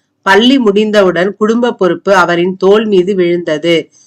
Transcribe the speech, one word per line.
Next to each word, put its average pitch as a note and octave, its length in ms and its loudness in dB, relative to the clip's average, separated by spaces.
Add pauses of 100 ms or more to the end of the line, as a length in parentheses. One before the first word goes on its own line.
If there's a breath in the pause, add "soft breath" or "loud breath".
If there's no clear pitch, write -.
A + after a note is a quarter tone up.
(220)
பள்ளி A#3 360 2
முடிந்தவுடன் G3+ 760 0
குடும்ப A#3 380 -2
பொறுப்பு F3+ 400 -2
அவரின் F3 420 0
தோள் G#3 300 2
மீது G3 280 0
விழுந்தது. E3+ 760 -2 (160 soft breath)